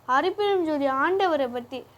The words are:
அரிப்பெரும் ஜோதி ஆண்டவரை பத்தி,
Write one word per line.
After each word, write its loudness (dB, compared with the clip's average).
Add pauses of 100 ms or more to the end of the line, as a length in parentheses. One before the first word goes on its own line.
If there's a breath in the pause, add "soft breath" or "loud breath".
அரிப்பெரும் 2
ஜோதி 0
ஆண்டவரை 0
பத்தி, -10 (140 soft breath)